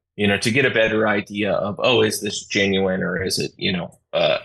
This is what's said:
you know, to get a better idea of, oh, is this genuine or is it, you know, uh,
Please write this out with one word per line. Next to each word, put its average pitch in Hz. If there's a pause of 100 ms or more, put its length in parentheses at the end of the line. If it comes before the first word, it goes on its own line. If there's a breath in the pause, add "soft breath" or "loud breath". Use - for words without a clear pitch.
(180)
you 104
know, 101
to 117
get 135
a 110
better 110
idea 101
of, 92
oh, 117
is 107
this 101
genuine 95
or 87
is -
it, -
you 104
know, 87 (160)
uh, 82